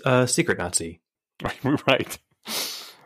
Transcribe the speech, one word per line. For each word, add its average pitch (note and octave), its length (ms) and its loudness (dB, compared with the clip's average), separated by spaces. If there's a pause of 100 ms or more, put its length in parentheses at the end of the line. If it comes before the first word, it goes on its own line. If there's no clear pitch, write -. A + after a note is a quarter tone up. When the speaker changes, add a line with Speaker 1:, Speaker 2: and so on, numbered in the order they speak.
Speaker 1:
a B2+ 240 4
secret B2 300 2
Nazi. E2+ 420 -4 (420)
Speaker 2:
<laughs> - 220 -6 (220)
Right. C3 300 2 (880)